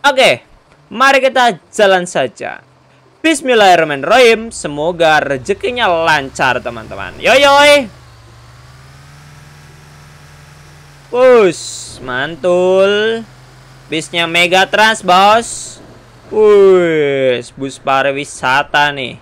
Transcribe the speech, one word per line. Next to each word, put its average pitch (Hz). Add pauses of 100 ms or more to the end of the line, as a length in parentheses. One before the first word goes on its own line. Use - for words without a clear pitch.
Oke, 254 (400)
mari 269
kita 247 (160)
jalan 190
saja. 127 (640)
Bismillahirrahmanirrahim. 220
Semoga 156
rezekinya 190
lancar, 143
teman-teman. 107
Yo, 190
yoi. 285 (3250)
Us, 240
mantul. 185 (680)
Bisnya 165
Megatrans, 185
bos. 202 (500)
Us, 165
bus 135
pariwisata 143
nih. 127